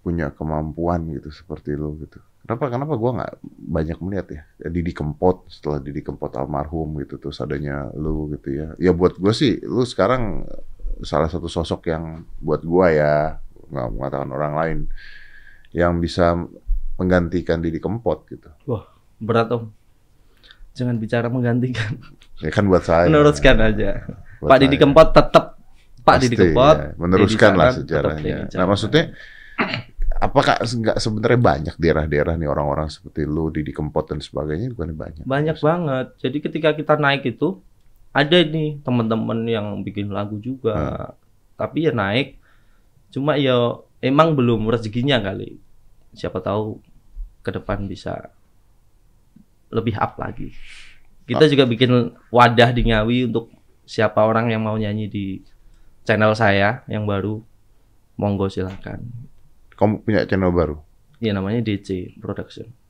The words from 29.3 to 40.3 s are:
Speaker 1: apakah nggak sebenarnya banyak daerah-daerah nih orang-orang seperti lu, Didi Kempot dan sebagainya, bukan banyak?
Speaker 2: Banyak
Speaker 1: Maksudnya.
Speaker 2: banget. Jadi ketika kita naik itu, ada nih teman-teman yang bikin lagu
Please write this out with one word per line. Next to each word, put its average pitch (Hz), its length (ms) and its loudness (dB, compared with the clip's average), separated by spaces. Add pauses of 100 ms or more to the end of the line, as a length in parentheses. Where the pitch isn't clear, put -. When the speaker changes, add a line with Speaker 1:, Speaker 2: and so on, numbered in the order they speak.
Speaker 1:
apakah - 440 2
nggak 117 380 -2
sebenarnya 113 420 0
banyak 76 360 0
daerah-daerah 76 580 0
nih 80 160 -2
orang-orang 73 360 -2
seperti 78 360 -10
lu, 78 280 -2
Didi 78 200 -6
Kempot 76 340 -4
dan 78 140 -8
sebagainya, 76 520 -6
bukan 82 220 -8
banyak? - 300 -14
Speaker 2:
Banyak 151 340 -2
Speaker 1:
Maksudnya. 151 120 -2
Speaker 2:
banget. 156 380 -2 (120)
Jadi 143 240 -6
ketika 156 300 -2
kita 151 240 0
naik 139 280 0
itu, 143 340 -2 (520)
ada 147 260 2
nih 151 460 0
teman-teman 113 640 -2
yang 110 200 -2 (160)
bikin 101 280 -6
lagu 104 280 -6